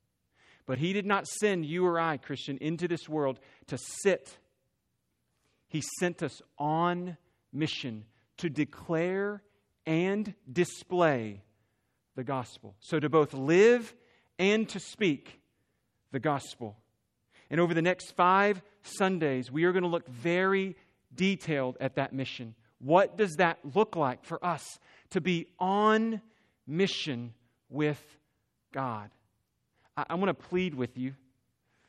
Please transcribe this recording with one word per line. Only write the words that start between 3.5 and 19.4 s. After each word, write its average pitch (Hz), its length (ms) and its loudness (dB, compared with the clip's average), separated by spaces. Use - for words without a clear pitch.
to 131 100 -6
sit. - 600 -2
He 151 160 -4
sent 180 240 -2
us - 180 -8
on 175 600 -2
mission 127 540 -6
to 175 120 -4
declare 175 920 -4
and 190 500 0
display 131 920 0
the 131 80 -8
gospel. 117 560 -8
So - 200 -4
to 143 100 -2
both 151 240 4
live 190 640 4
and 208 320 2
to 202 100 -8
speak - 640 -2
the 139 80 -4
gospel. 123 580 -4
And 147 100 0
over 175 140 2
the 165 80 2
next 180 300 -2
five 190 500 4
Sundays, 151 680 0